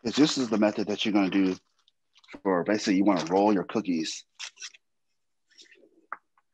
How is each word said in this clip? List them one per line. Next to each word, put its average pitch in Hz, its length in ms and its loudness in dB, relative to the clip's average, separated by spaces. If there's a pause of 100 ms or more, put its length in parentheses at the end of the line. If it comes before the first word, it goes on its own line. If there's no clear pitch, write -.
'Cause 113 120 -4
this 151 220 4
is 127 120 -2
the 110 80 0
method 107 300 0
that 101 180 -4
you're 110 80 -2
gonna 98 160 2
do 92 260 0 (840)
for, 90 220 0
basically 104 320 0
you 98 80 4
wanna 95 220 2
roll 101 280 4
your 95 100 0
cookies 85 600 -4 (2250)